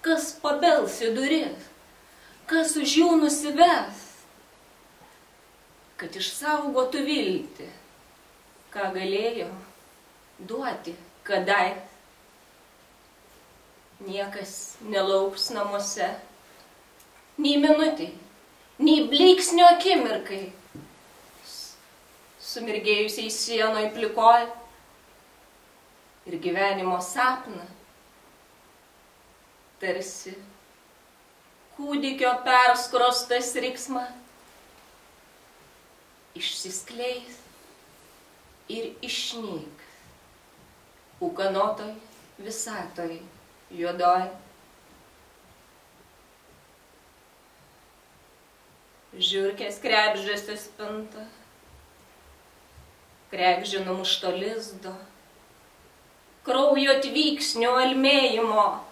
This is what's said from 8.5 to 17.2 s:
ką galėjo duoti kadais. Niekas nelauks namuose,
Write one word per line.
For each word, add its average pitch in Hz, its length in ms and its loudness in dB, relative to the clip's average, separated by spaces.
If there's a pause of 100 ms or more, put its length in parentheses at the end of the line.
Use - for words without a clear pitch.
ką 196 220 -4
galėjo 190 600 -4 (880)
duoti 220 560 -8 (240)
kadais. 185 680 0 (2000)
Niekas 196 800 -10
nelauks 196 720 -2
namuose, 202 560 -4 (1300)